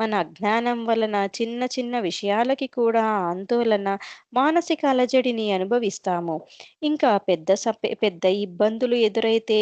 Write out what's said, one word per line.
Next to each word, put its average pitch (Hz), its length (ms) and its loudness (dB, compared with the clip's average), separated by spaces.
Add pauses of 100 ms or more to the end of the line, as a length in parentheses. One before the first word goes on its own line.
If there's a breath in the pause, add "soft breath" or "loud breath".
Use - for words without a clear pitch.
మన 220 140 -2
అజ్ఞానం 220 720 -2
వలన 214 480 0
చిన్న 233 320 -4
చిన్న 247 360 -4
విషయాలకి 220 680 -2
కూడా 226 380 0 (180)
ఆందోళన, 196 680 0 (460 loud breath)
మానసిక 311 520 2
అలజడిని 247 680 2
అనుభవిస్తాము. 185 840 -2 (460 loud breath)
ఇంకా 294 360 2
పెద్ద 180 360 2
సప-, - 480 -4
పెద్ద 185 220 -2
ఇబ్బందులు 208 720 0
ఎదురైతే 220 680 2